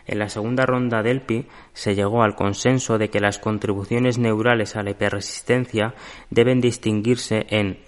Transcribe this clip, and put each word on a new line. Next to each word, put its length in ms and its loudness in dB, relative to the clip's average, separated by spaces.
En 120 -4
la 100 -2
segunda 380 0
ronda 360 0
del 200 0
pi 240 -4
se 220 -2
llegó 280 2
al 120 2
consenso 640 0
de 100 0
que 120 -2
las 180 0
contribuciones 800 -2
neurales 580 0
a 60 -4
la 80 -4
hiperresistencia 1040 -2
deben 320 4
distinguirse 880 0
en 400 0